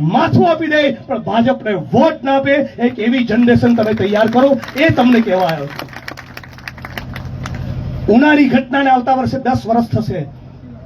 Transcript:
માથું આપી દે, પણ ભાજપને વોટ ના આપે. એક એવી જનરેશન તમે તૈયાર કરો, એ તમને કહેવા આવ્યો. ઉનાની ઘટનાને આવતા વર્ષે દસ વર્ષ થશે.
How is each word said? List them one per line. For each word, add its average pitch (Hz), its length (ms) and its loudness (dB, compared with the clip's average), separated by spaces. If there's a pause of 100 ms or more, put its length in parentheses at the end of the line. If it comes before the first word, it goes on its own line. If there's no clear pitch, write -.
(120)
માથું 330 380 4
આપી 320 200 -2
દે, 302 120 2 (260)
પણ 233 160 -6
ભાજપને 226 500 0 (220)
વોટ 311 260 2
ના 269 140 0
આપે. 269 180 0 (240)
એક 240 200 0
એવી 240 280 0
જનરેશન 240 500 4
તમે 220 180 0
તૈયાર 208 360 0
કરો, 262 200 4 (260)
એ 311 160 2
તમને 240 300 4
કહેવા 185 280 0
આવ્યો. 147 180 -6 (2500)
ઉનાની 285 400 4
ઘટનાને 269 420 0
આવતા 262 280 2
વર્ષે 254 220 -4
દસ 247 260 -2
વર્ષ 233 240 0
થશે. 202 300 -4 (640)